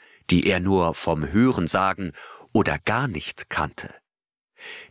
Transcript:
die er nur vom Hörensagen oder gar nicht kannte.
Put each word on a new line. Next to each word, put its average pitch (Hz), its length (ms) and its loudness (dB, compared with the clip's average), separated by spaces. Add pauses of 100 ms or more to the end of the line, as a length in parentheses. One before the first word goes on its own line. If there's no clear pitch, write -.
(300)
die 87 160 4
er 92 140 2
nur 90 340 2
vom 78 360 -2
Hörensagen 95 840 0 (400)
oder 78 260 2
gar 123 300 -2
nicht - 420 -8
kannte. - 440 -6 (960)